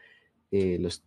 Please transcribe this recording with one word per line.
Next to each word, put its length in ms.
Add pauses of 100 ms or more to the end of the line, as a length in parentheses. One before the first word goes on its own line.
(520)
eh, 260
los 280